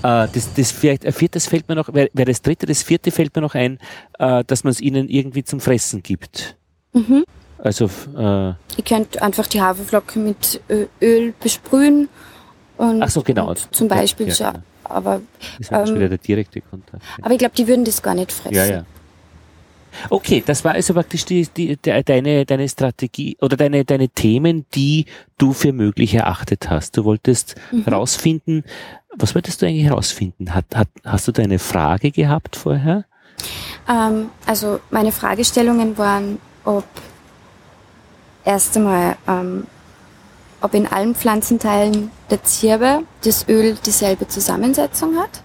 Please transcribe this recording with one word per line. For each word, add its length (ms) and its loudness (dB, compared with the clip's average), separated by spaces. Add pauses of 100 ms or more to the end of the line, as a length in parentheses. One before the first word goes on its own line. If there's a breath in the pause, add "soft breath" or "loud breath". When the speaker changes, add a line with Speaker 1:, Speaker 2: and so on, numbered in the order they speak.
Speaker 1:
Äh, 300 4
das, 220 -4
das 160 2
vielleicht, 340 0
ein 80 -2
viertes 340 0
fällt 220 -2
mir 60 -2
noch, 180 -4
wär, 200 4
wär 120 2
das 160 0
dritte, 240 -2
das 160 -2
vierte 300 0
fällt 240 -2
mir 80 -2
noch 100 -4
ein, 240 0 (400 loud breath)
äh, 280 2
dass 180 -2
man's 180 0
ihnen 280 0
irgendwie 340 -2
zum 160 -6
Fressen 420 0
gibt. 540 -10 (380)
Speaker 2:
Mhm. 300 4 (360)
Speaker 1:
Also, 260 0
f-, 320 -8
äh 20 -12 (300)
Speaker 2:
Ihr 60 -6 (280)
könnt 380 -2
einfach 240 0
die 160 -2
Haferflocken 600 0
mit 360 -4 (100)
Ö-, 180 0 (140)
Öl 380 4
besprühen 680 2 (680 loud breath)
und, 260 2
Speaker 1:
Ach 80 0
so, 100 0
genau. 280 0
Speaker 2:
und 260 -6
zum 140 2
Speaker 1:
Ja, 60 2
Speaker 2:
Beispiel 340 0
Speaker 1:
ja, 40 -2
Speaker 2:
so, 120 -2
Speaker 1:
genau. 140 -4 (260)
Speaker 2:
aber, 360 -2 (380 loud breath)
Speaker 1:
Das 100 -12
ist 220 0
Speaker 2:
ähm, 40 0
Speaker 1:
wieder 140 2
der 80 -2
direkte 440 -4
Kontakt. 420 -20 (180 loud breath)
Speaker 2:
aber 120 0
ich 40 4
glaub, 160 0
die 140 0
würden 180 4
das 160 -2
gar 140 -2
nicht 160 -4
fressen. 240 -6
Speaker 1:
Ja, 100 4
ja. 180 -2 (1300 loud breath)
Okay, 340 2
das 200 0
war 100 2
also 220 0
praktisch 300 -2
die, 200 2 (100)
die, 200 -2
de-, 280 0
deine, 420 2
deine 220 0
Strategie 760 -4
oder 160 2
deine, 280 2
deine 240 2
Themen, 640 2
die 320 2 (320 loud breath)
du 160 4
für 200 2
möglich 420 0
erachtet 560 -2
hast. 260 -2
Du 60 0
wolltest 520 0 (160 loud breath)
Speaker 2:
Mhm. 120 -2
Speaker 1:
rausfinden, 800 -2 (520 loud breath)
was 200 -2
wolltest 260 -2
du 40 2
eigentlich 200 0
herausfinden? 680 -2
Hat, 200 0
hat, 140 0 (160)
hast 240 -2
du 40 -2
da 120 0
eine 160 2
Frage 520 0
gehabt 440 0
vorher? 500 0 (840 loud breath)
Speaker 2:
Ähm, 400 0 (160)
also 340 -2 (100)
meine 220 2
Fragestellungen 840 0
waren, 420 -2 (240)
ob 220 -2 (1600)
erst 320 0
einmal, 400 2 (100)
ähm, 400 -4 (920)
ob 120 -2
in 140 2
allen 280 0
Pflanzenteilen 960 2 (180)
der 140 0
Zirbe 600 2 (200)
das 260 0
Öl 360 4
dieselbe 420 0
Zusammensetzung 880 -2
hat. 280 -6